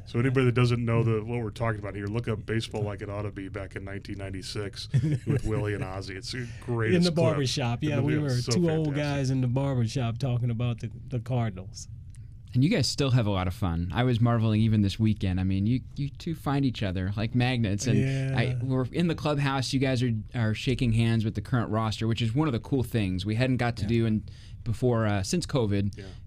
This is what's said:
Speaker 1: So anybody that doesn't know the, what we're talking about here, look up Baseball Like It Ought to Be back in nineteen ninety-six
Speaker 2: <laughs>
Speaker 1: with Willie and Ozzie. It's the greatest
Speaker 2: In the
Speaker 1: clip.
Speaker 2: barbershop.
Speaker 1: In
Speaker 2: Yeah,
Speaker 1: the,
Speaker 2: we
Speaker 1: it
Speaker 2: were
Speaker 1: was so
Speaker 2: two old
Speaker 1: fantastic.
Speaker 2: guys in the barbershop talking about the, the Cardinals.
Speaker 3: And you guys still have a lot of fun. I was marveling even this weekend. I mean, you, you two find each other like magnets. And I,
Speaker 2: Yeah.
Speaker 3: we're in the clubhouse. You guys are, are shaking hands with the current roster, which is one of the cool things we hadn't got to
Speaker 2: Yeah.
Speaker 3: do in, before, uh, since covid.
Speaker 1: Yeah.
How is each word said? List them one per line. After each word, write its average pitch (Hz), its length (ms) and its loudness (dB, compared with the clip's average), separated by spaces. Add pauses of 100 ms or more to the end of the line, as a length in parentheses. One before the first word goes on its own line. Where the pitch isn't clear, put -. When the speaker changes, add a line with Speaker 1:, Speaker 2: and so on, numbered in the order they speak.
Speaker 1:
So - 140 -2
anybody 131 260 4
that 117 100 4
doesn't 120 300 4
know 117 180 2
the, 110 220 2
what 120 160 -4
we're 110 80 -4
talking 113 320 -2
about 98 140 -8
here, 101 100 -6
look 113 240 -4
up 98 160 -4
Baseball 110 380 -2
Like 104 180 -4
It 101 80 -8
Ought 101 140 -6
to 104 80 -6
Be 98 180 -8
back 95 260 -8
in 95 80 -8
nineteen 98 360 -8
ninety-six 98 720 -8
Speaker 2:
<laughs> 143 360 2
Speaker 1:
with 113 180 0
Willie 104 280 0
and 98 100 -4
Ozzie. 95 320 -8
It's - 160 -10
the 123 160 -6 (140)
greatest 117 360 2
Speaker 2:
In 170 60 6
the 175 80 4
Speaker 1:
clip. 147 40 -4 (100)
Speaker 2:
barbershop. 127 580 0
Speaker 1:
In 151 60 0
Speaker 2:
Yeah, 147 80 0
Speaker 1:
the, 139 60 2
Speaker 2:
we 147 120 2
Speaker 1:
it 151 40 2
Speaker 2:
were 151 60 0
Speaker 1:
was 123 200 0
so 127 80 -2
Speaker 2:
two 170 160 4
old 156 180 2
Speaker 1:
fantastic. 139 80 0
Speaker 2:
guys 143 360 0
in 131 100 2
the 127 60 2
barbershop 123 720 0
talking 123 320 0
about 120 280 -2
the, 117 120 -8 (180)
the 123 100 -2
Cardinals. 110 680 -4 (680)
Speaker 3:
And 123 80 6
you 160 80 6
guys 175 160 2
still 139 240 0
have 120 160 4
a - 20 0
lot 92 160 0
of 92 80 -2
fun. 87 400 -2
I 120 100 2
was 120 160 2
marveling 113 420 4
even 110 200 4
this 98 180 2
weekend. 101 400 2
I 92 40 0
mean, 98 240 2
you, 123 140 2 (140)
you 143 140 -4
two - 240 -8
find 143 320 0
each 120 160 0
other 92 340 -2
like 113 200 -2
magnets. 120 500 2
And 135 500 2
I, 117 80 2
Speaker 2:
Yeah. 127 200 0
Speaker 3:
we're 131 220 2
in 165 220 0
the 220 60 2
clubhouse. 139 580 0
You 135 80 2
guys 131 220 2
are, 123 120 2 (200)
are 110 220 2
shaking 120 380 0
hands 113 300 4
with 107 120 -2
the 104 60 -2
current 117 280 0
roster, 110 380 0
which 117 160 0
is 110 100 0
one 156 140 2
of 135 60 0
the 110 60 0
cool 135 220 0
things 95 420 0
we 107 120 0
hadn't 131 220 2
got 120 180 0
to - 80 -4
Speaker 2:
Yeah. 104 60 -2
Speaker 3:
do 117 180 4
in, 107 160 2 (420)
before, 113 420 2
uh, 101 160 2
since 180 220 -2
covid. 101 520 0
Speaker 1:
Yeah. 98 60 -14 (240)